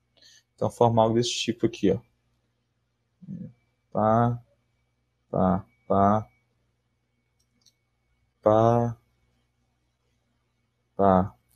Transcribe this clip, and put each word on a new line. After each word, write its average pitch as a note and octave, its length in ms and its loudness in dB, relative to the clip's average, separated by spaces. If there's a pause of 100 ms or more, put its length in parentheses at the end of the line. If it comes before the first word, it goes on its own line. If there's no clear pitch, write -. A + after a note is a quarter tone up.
(560)
Então, A2 140 -4
formar A#2 340 2
algo A2+ 120 0
desse A#2+ 160 -2
tipo - 340 -6
aqui, - 260 -2
ó. - 80 -2 (1900)
Pá, A#2 500 0 (880)
pá, F#2 360 -2 (220)
pá. G2+ 420 -2 (2000)
Pá. A#2 560 2 (2000)
Pá, F#2+ 400 0 (200)